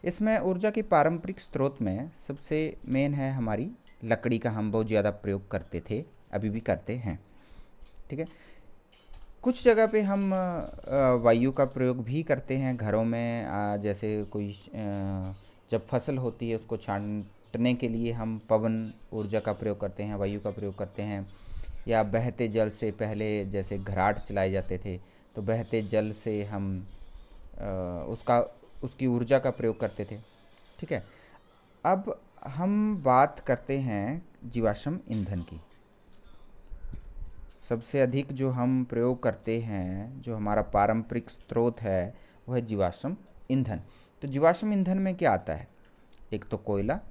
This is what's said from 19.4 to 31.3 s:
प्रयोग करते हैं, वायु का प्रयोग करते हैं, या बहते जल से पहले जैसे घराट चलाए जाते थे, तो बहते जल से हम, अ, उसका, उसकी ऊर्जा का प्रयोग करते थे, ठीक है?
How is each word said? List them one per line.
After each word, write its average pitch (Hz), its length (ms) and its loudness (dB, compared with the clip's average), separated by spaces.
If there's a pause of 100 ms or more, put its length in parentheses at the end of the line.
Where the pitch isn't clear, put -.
प्रयोग 101 280 -2
करते 101 220 -6
हैं, 104 120 -4
वायु 101 240 0
का 101 120 -4
प्रयोग 101 260 -6
करते 101 240 -6
हैं, 101 400 -6 (460)
या 113 160 4
बहते 113 440 0
जल 107 220 4
से 104 220 -4
पहले 107 540 -2
जैसे 98 320 -2
घराट 95 420 2
चलाए 95 320 0
जाते 95 260 0
थे, 90 200 -6 (380)
तो 113 60 -6
बहते 110 400 0
जल 107 300 0
से 107 320 -2
हम, 98 440 -4 (720)
अ, 90 520 -4
उसका, 120 480 2 (260)
उसकी 131 240 -4
ऊर्जा 123 320 4
का 131 120 0
प्रयोग 113 280 0
करते 107 260 -4
थे, 104 120 -12 (640)
ठीक 160 120 -6
है? 107 140 -4 (800)